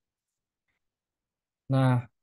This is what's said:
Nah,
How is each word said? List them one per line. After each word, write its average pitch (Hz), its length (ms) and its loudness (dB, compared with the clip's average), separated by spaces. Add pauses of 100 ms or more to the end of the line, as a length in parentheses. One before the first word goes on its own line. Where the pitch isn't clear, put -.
(1700)
Nah, 127 320 0 (200)